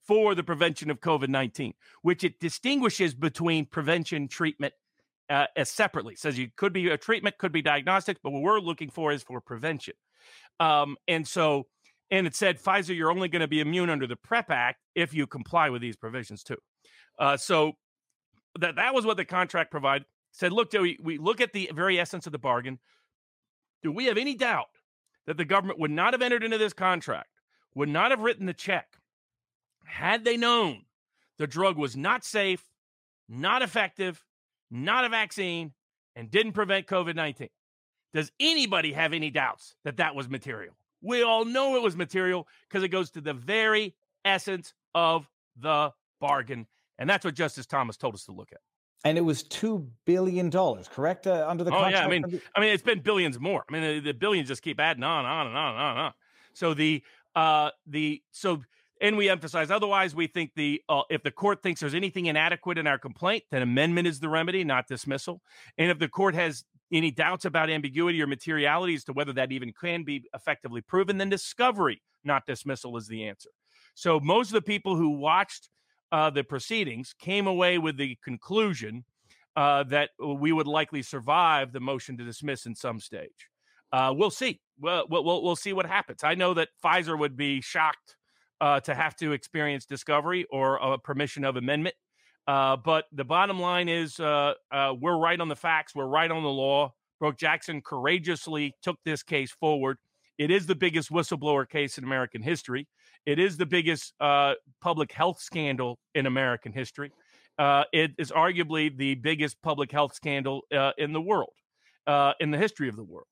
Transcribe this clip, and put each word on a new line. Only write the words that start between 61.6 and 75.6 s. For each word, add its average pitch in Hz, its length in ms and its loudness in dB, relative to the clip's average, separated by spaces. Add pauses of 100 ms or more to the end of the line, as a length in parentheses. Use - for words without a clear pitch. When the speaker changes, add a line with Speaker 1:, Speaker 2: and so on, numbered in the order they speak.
Speaker 1:
thinks 175 180 -4
there's 147 140 -4
anything 180 320 -2
inadequate 165 520 0
in 156 80 -2
our 139 120 2
complaint, 175 520 -4
then 135 100 0
amendment 156 460 2
is 147 140 -2
the 156 80 -4
remedy, 170 360 0
not 131 240 2
dismissal. 139 540 -6 (340)
And 165 140 4
if 160 80 2
the 160 100 0
court 190 260 2
has 160 300 -2 (280)
any 160 180 2
doubts 160 340 0
about 160 260 2
ambiguity 156 520 0
or 147 40 0
materiality 156 680 0
as 135 100 -8
to 139 80 -10
whether 139 200 -2
that 131 200 -2
even 123 200 -8
can 170 320 -6
be 139 280 -6
effectively 123 480 -6
proven, 190 380 0
then 196 100 0
discovery, 196 720 0 (200)
not 143 240 0
dismissal, 123 500 -8
is 110 120 -10
the 110 180 -8
answer. - 240 -14 (440)
So 160 260 2
most 190 280 2
of 202 60 -8
the 208 80 4
people 190 340 -2
who 160 140 4
watched, 156 580 0 (440)